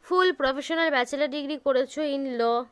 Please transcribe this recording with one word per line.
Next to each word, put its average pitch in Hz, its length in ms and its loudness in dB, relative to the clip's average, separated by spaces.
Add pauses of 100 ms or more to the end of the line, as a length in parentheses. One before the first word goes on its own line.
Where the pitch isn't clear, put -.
ফুল 370 220 4 (140)
প্রফেশনাল 294 540 0
ব্যাচেলর 269 400 0
ডিগ্রি 294 220 -6 (100)
করেছো 269 340 0 (140)
in 277 80 -4 (180)
law 233 180 2 (120)